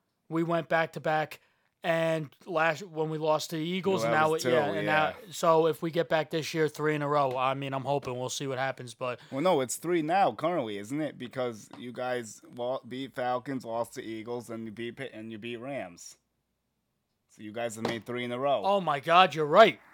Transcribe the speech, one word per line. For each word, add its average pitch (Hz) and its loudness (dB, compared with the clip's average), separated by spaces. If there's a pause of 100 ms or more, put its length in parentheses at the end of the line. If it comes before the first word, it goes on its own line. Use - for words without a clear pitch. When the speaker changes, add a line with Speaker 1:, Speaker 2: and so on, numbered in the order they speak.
(280)
Speaker 1:
we 165 0
went 165 0
back 160 2
to 165 -10
back. 156 -2 (440)
And 165 0 (160)
last, 160 0
when 156 -2
we 156 -4
lost 151 0
to 170 -4
the 156 -2
Eagles, 180 0
Speaker 2:
Well, 113 2
that 151 4
Speaker 1:
now 156 4
Speaker 2:
was 160 0
Speaker 1:
it, 127 2
yeah, - 4
Speaker 2:
two, 151 0
Speaker 1:
and 156 -2
Speaker 2:
yeah. 156 0
Speaker 1:
now, 156 4 (180)
so 165 4
if 156 -2
we 165 -2
get 165 -2
back 156 0
this 156 -4
year, 160 2
three 151 0
in 147 -2
a 147 -2
row. 143 2
I 131 2
mean, 135 -4
I'm 135 -4
hoping. 135 -2
We'll 127 -4
see - -6
what 131 -4
happens, 127 -4
but 123 -6 (120)
Speaker 2:
Well, 135 -4
no, 165 4
it's 123 -2
three 170 0
now 165 4
currently, 117 -2
isn't 110 -6
it? 139 -6
Because 120 -6
you 120 -12
guys 127 -6 (160)
lo-, 123 -2
beat 127 -10
Falcons, 123 -4
lost 117 -4
to 131 -10
Eagles, 113 -8
and 113 -10
you 113 -10
beat 117 -10
Pitt, 131 -10
and 110 -14
you 110 -10
beat 117 -10
Rams. 113 -12 (1200)
You 107 -12
guys 117 -4
have 110 -4
made 113 -4
three 123 -6
in 120 -6
a 123 -4
row. 135 0
Speaker 1:
Oh, 196 4
my 151 0
God, 165 6
you're 156 0
right. 170 8 (140)